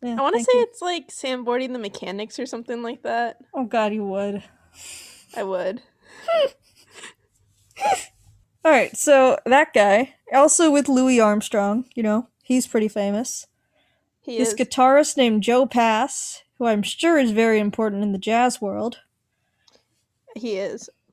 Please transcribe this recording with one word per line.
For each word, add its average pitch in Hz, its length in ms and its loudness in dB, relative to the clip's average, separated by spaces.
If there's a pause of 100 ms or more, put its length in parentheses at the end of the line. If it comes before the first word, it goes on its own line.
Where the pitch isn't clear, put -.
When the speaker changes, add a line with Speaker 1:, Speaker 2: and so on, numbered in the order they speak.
Speaker 1:
Yeah, 233 140 -6
Speaker 2:
I 220 40 -2
wanna 302 160 0
Speaker 1:
thank 240 140 -2
Speaker 2:
say 494 60 4
Speaker 1:
you. 240 60 4
Speaker 2:
it's, - 180 -6
like, 349 300 -6
Sam 254 340 -8
Bordy 247 200 -2
and 254 80 -8
the 247 60 -8
Mechanics 202 580 -10
or 247 80 -8
something 233 380 -10
like 233 200 -12
that. 233 340 -6 (160)
Speaker 1:
Oh, 269 100 -4
God, 214 300 -2
you 214 120 -6
would. 202 380 -6 (920)
Speaker 2:
I 226 80 -8
would. 190 380 -6 (460)
Speaker 1:
<laughs> 640 260 0 (2000)
All 320 80 4
right, 233 260 2
so 262 480 4
that 285 280 2
guy, 208 420 2 (180)
also 302 380 6
with 285 180 2
Louis 254 300 4
Armstrong, 208 760 0
you 233 100 -6
know, 214 260 0 (140)
he's 254 240 0
pretty 214 200 0
famous. 208 580 -4 (760)
Speaker 2:
He 240 180 -10
Speaker 1:
This 233 100 0
Speaker 2:
is. 214 60 -6
Speaker 1:
guitarist 269 600 2
named 226 260 2
Joe 247 240 2
Pass, 233 760 -2 (160)
who 247 80 -6
I'm 214 160 2
sure 320 380 0
is 254 120 2
very 220 280 2
important 208 420 -2
in 208 100 -2
the 190 60 -4
jazz 233 420 0
world. 208 420 -6 (1300)
Speaker 2:
He 220 220 -6
is. 202 320 -8 (240)